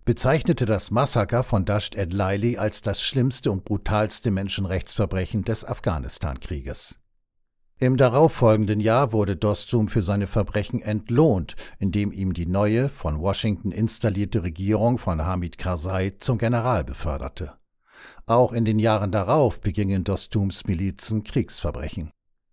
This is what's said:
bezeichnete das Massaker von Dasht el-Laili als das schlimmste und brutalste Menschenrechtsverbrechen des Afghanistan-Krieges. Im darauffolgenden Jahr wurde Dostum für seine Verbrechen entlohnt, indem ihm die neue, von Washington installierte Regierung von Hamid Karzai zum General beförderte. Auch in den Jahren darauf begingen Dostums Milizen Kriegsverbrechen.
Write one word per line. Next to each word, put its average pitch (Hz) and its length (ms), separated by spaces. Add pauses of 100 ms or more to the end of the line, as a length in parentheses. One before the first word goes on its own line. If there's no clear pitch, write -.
bezeichnete 131 600
das 101 280
Massaker 117 500
von 101 220
Dasht 104 320
el-Laili 101 600
als - 260
das 101 200
schlimmste 131 480
und 95 140
brutalste 107 680
Menschenrechtsverbrechen 95 1120
des - 220
Afghanistan-Krieges. - 1300 (880)
Im 127 160
darauffolgenden 113 800
Jahr 110 340
wurde 101 240
Dostum 107 520
für 117 120
seine 101 280
Verbrechen 104 520
entlohnt, 107 760 (240)
indem 101 320
ihm 95 200
die 82 140
neue, 104 420
von 76 320
Washington 95 520
installierte 101 720
Regierung 101 520
von 82 300
Hamid 90 320
Karzai 92 640
zum 120 180
General 117 460
beförderte. - 680 (720)
Auch 120 260
in 117 120
den 110 140
Jahren 107 320
darauf 110 500
begingen 98 440
Dostums 98 640
Milizen 98 580
Kriegsverbrechen. - 880 (420)